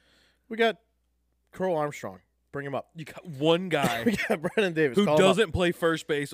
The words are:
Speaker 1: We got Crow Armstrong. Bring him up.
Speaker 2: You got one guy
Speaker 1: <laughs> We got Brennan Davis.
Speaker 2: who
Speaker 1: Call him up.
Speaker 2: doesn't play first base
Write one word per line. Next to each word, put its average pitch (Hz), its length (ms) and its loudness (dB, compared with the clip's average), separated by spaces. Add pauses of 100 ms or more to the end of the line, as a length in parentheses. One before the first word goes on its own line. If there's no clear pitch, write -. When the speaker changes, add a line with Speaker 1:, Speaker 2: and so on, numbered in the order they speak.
(480)
Speaker 1:
We 226 100 -10
got 226 200 2 (760)
Crow 185 240 -4
Armstrong. 143 440 -6 (320)
Bring 143 140 -8
him 139 80 -10
up. 120 220 -6
Speaker 2:
You 160 100 -14
got - 220 -18
one 165 420 2
guy 131 340 0
Speaker 1:
<laughs> 113 40 2
We 208 80 2 (120)
got 190 140 -2
Brennan 180 320 -2
Davis. 151 240 2
Speaker 2:
who 202 80 4
Speaker 1:
Call 151 120 4
him 156 60 6
up. 190 60 6
Speaker 2:
doesn't 185 220 2
play 175 200 0
first - 360 -2
base 147 260 -2